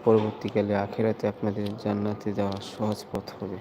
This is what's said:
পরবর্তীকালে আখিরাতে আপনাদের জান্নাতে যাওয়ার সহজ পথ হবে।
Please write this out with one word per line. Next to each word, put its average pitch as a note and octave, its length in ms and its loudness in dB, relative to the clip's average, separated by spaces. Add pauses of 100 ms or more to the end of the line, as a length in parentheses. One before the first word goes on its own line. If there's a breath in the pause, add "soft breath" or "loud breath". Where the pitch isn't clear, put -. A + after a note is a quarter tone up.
পরবর্তীকালে G#2+ 720 4
আখিরাতে G#2+ 520 0
আপনাদের G#2 560 -2
জান্নাতে G#2 500 0
যাওয়ার G2 280 -2
সহজ - 500 -4
পথ - 320 -6
হবে। F#2+ 180 -6